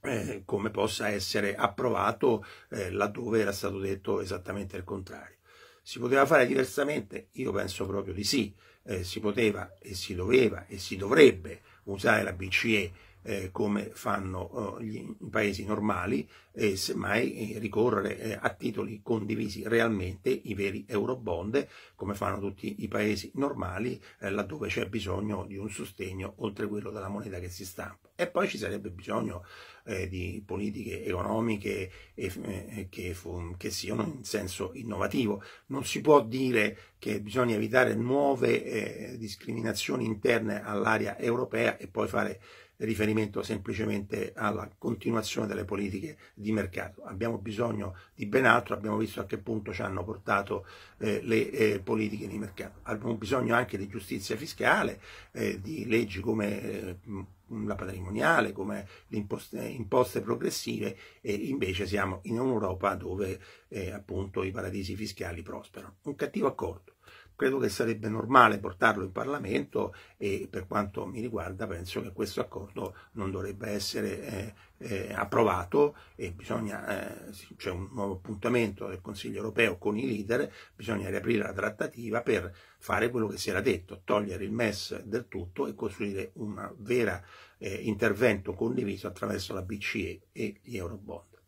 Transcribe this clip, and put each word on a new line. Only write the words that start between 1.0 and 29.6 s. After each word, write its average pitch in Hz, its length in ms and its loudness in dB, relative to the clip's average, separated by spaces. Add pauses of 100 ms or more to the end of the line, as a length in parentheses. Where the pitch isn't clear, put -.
essere 101 460 0
approvato, 107 880 2 (280)
eh, 98 180 -2
laddove 107 520 2
era 101 100 2
stato 98 280 -4
detto 98 420 0
esattamente 98 540 -6
il 92 80 -6
contrario. 92 540 -10 (460)
Si - 140 -12
poteva 131 300 6
fare 131 180 10
diversamente? 139 880 0
Io 127 180 -2
penso 98 360 -2
proprio 98 260 -2
di 98 100 -4
sì, 104 300 2 (300)
eh, 92 200 -4
si 90 160 -6
poteva 101 600 2
e 95 160 -12
si 90 180 -6
doveva 92 540 4
e 98 100 -10
si - 180 -8
dovrebbe 98 680 8 (240)
usare 104 360 6
la 98 120 -2
B 92 160 -8
C - 160 2
E, 104 260 4 (320)
eh, 95 280 -4
come 104 420 0
fanno, 98 880 -4
eh, 120 40 -6
gli, 107 140 -6
i - 320 -10
paesi 104 360 2
normali, 104 640 0 (260)
e 104 220 2
semmai, 104 760 0
eh, 107 60 -6
ricorrere, 107 600 2
eh, 110 200 -4
a 123 100 2
titoli 104 540 -6
condivisi 110 640 -2
realmente, 110 640 2
i 113 240 -2
veri 98 340 -2
eurobond, 110 800 0 (280)
come 101 200 -4
fanno 101 240 -2
tutti 98 440 -6
i 104 40 -6
paesi 107 480 0
normali, 107 680 -2 (180)
eh, 101 100 -2
laddove 101 380 -2
c'è 110 200 0
bisogno 98 580 -2
di 104 100 -10
un 101 140 -6
sostegno 95 680 -8
oltre 107 300 -4
quello 101 240 -4
della 98 180 -6
moneta 101 300 -6
che 90 100 -8
si 95 140 -12
stampa. - 520 -12
E 175 120 0
poi 185 200 2
ci 196 100 -4
sarebbe 101 320 -4
bisogno, 92 560 -4 (400)